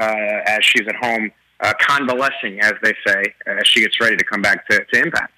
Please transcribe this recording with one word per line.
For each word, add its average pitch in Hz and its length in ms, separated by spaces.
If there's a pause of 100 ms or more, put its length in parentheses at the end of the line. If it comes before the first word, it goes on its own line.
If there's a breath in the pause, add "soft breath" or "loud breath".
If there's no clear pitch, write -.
uh, 113 40 (420)
as 107 160
she's 104 240
at 107 80
home, 113 380 (260)
uh, 104 220
convalescing, 127 800
as 107 140 (100)
they 107 100 (100)
say, 98 200 (200)
as 101 220
she 117 140
gets 107 200
ready 113 160
to - 80
come 104 160
back 101 280
to, 104 160
to - 160
Impact. 147 380